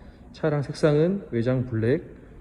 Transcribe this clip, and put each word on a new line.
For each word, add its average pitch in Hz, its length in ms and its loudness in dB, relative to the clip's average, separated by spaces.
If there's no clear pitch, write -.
차량 147 320 -2
색상은 156 680 2
외장 123 340 0
블랙, 117 380 0